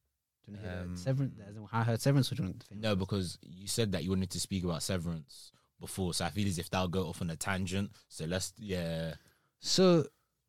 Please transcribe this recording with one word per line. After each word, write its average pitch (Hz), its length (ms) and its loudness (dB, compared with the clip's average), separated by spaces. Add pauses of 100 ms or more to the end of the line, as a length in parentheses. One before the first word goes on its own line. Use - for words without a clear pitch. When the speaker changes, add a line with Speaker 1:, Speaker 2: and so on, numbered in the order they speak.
(440)
Speaker 1:
Do 101 80 -16
you 104 60 -12
wanna 92 100 -10
hear 90 160 -6
Speaker 2:
Um, 87 100 -6
Speaker 1:
the 87 60 -6
Severance? 131 340 0 (140)
As 104 80 -14
in 110 140 -12
how 113 100 2
I - 40 6
heard 113 160 2
Severance, 139 320 6
or - 40 -6
do - 60 0
you 95 60 0
want - 120 -8
the - 60 -18
famous 104 160 -12
Speaker 2:
No, 110 80 4
Speaker 1:
person? 98 80 6
Speaker 2:
because 95 440 0
you 95 260 -16
said 110 240 2
that 87 120 0
you 90 60 2
wanted 92 200 2
to 87 100 -6
speak 95 240 -2
about 82 180 0
Severance 82 720 -4 (300)
before, 85 320 -2
so 90 100 0
I 85 60 0
feel 101 180 0
as 85 100 0
if 87 120 -6
that'll 92 180 2
go 87 200 0
off 87 120 -6
on 92 80 -2
a 80 80 -4
tangent. 98 540 -2 (180)
So - 160 -10
let's, 90 340 -2
yeah. 82 560 -4 (460)
Speaker 1:
So, 175 460 6 (420)